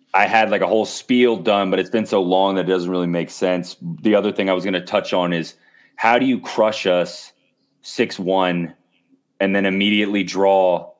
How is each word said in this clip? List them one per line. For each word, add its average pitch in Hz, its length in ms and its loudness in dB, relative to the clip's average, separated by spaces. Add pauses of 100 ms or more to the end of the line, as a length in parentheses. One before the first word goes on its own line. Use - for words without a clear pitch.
(140)
I 101 120 4
had, 110 240 2
like, 101 100 0
a 92 80 0
whole 107 180 2
spiel 123 520 2
done, 101 320 2
but 95 100 2
it's - 100 -4
been 110 160 -2
so 101 160 2
long 95 320 2
that 90 120 -2
it 92 60 2
doesn't 90 160 -2
really 90 200 -2
make 85 220 -4
sense. 90 460 -4 (240)
The 107 140 2
other 101 160 2
thing 98 180 -4
I 95 40 2
was 90 120 -2
gonna 95 160 -2
touch 95 320 -4
on 90 200 0
is 82 240 -6 (400)
how 117 200 2
do 123 80 2
you 131 140 0
crush - 480 -2
us 90 460 -2 (500)
six - 340 -4
one 90 560 0 (680)
and 98 160 0
then 98 100 0
immediately 101 560 0
draw 92 640 2 (120)